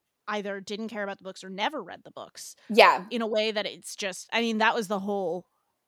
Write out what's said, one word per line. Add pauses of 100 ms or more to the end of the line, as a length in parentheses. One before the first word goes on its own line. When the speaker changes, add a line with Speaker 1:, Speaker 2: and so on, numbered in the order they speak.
(260)
Speaker 1:
either
didn't
care
about
the
books
or
never
read
the
books. (160)
Speaker 2:
Yeah.
Speaker 1:
In
a
way
that
it's
just,
I
mean,
that
was
the
whole, (420)